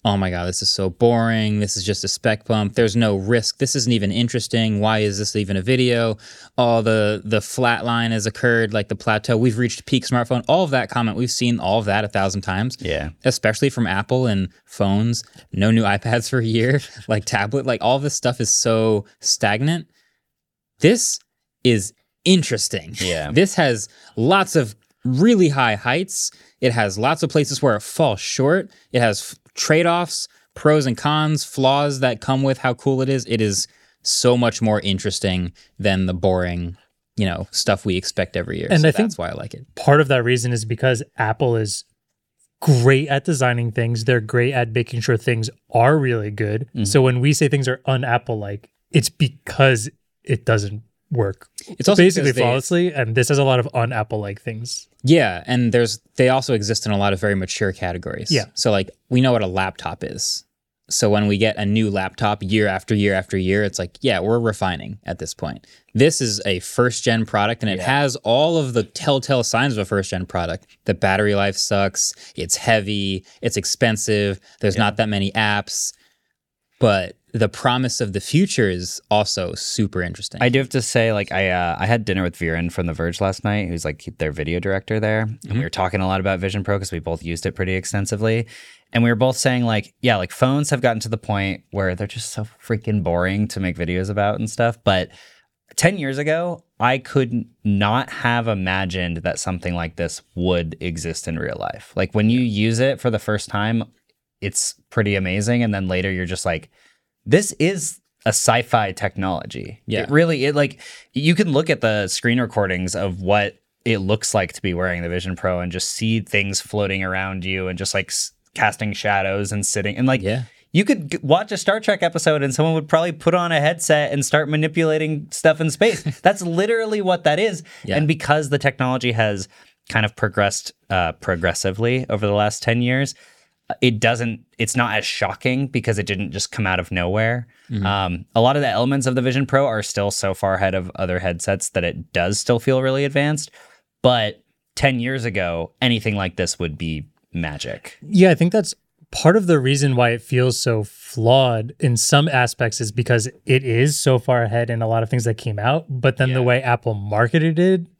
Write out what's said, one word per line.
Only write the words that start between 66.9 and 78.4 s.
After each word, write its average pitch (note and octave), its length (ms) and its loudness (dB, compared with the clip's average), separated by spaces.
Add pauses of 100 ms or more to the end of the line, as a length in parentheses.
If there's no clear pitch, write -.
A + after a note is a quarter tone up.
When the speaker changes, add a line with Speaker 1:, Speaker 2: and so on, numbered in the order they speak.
Speaker 1:
product, G#2+ 360 -2
and G#2 80 -2
it F#2+ 60 -2
Speaker 2:
Yeah. F2+ 80 -6 (160)
Speaker 1:
has C3+ 160 0
all D3+ 400 2
of C3 160 -2
the A#2 100 0
telltale C3 600 0
signs B2+ 300 2
of G#2+ 60 -2
a G2 60 -2
first-gen F#2+ 400 -2
product. F2 400 -4 (200)
The G2 100 0
battery G2+ 400 2
life G2 220 0
sucks. - 560 -2 (220)
It's F2+ 220 -4
heavy. G2+ 640 0 (180)
It's - 160 -4
expensive. G#2 840 0 (220)
There's G2 140 0
Speaker 2:
Yeah. G#2+ 80 2
Speaker 1:
not G#2 140 0
that A2 120 0
many G2 220 -2
apps. G#2 600 -2 (840)
But G2 360 2 (180)
the G#2+ 160 2
promise B2+ 520 -2
of G2+ 120 -4
the G2 80 -4
future C#3+ 480 2